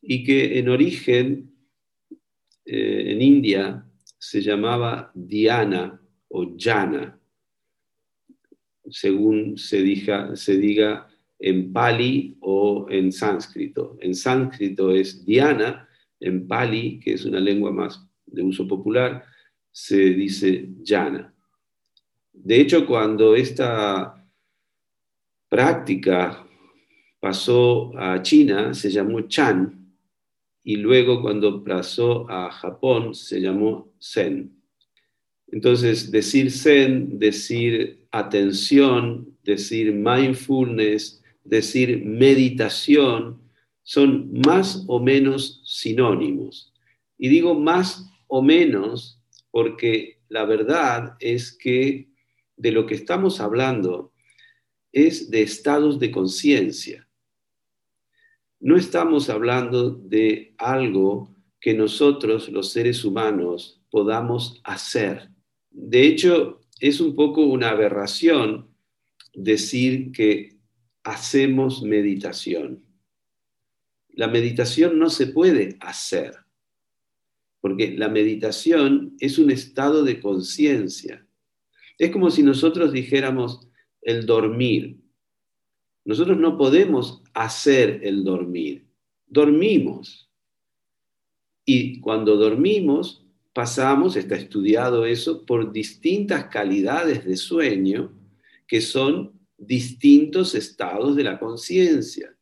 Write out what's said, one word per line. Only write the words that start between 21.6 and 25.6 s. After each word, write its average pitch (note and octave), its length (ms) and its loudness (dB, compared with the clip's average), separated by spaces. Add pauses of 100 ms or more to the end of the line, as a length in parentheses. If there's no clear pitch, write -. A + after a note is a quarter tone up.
De A2+ 280 2
hecho, D3+ 260 4
cuando A2 480 4
esta A2+ 800 -2 (1300)
práctica F#2 960 0 (760)